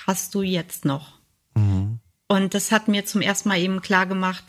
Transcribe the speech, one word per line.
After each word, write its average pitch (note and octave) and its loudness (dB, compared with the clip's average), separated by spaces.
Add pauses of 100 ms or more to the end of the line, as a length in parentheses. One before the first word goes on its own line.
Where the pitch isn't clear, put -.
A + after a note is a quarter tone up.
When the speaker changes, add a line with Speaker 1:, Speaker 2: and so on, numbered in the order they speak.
Speaker 1:
hast - -2
du G3+ -2
jetzt F#3 -4
noch? C#3+ -4 (360)
Speaker 2:
Mhm. G2+ 0 (260)
Speaker 1:
Und G3 2
das G3+ 0
hat A3 2
mir G3+ 0
zum G3+ -2
ersten G3 0
Mal F#3+ 2
eben F#3+ -2
klar F#3+ 4
gemacht, F#3 -2